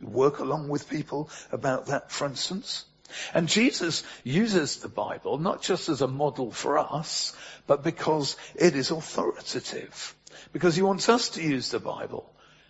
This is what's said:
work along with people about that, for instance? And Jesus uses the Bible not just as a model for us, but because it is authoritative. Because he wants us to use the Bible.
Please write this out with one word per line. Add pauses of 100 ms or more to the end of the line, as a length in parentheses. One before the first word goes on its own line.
work
along
with
people (240)
about
that,
for
instance? (480)
And
Jesus (200)
uses
the
Bible
not
just
as
a
model
for
us, (320)
but
because (200)
it
is
authoritative. (380)
Because
he
wants
us
to
use
the
Bible. (380)